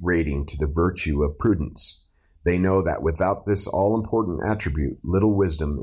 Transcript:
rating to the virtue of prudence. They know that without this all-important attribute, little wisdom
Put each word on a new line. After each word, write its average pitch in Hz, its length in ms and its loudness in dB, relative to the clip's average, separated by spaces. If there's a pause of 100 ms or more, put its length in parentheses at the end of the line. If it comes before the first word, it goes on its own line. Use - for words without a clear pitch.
rating 76 460 0
to 69 100 -10
the 71 120 0
virtue 80 520 0
of 73 160 -2
prudence. - 640 -2 (420)
They 87 140 2
know 92 240 4
that - 200 -2
without 90 440 0
this 101 200 0
all-important 107 800 0
attribute, 76 560 -2
little 98 320 4
wisdom 76 480 0